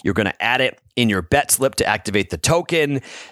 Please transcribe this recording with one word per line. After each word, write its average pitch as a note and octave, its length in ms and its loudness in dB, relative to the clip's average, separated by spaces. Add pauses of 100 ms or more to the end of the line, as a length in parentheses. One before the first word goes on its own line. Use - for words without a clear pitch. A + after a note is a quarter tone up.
You're G2 100 0
gonna G2 280 0
add A#2+ 180 0
it B2+ 180 -2 (200)
in A#2+ 120 4
your G2 120 0
bet C#3 300 0
slip C3 240 0
to - 100 0
activate G2+ 440 0
the F2 80 -6
token. D#3+ 640 0 (300)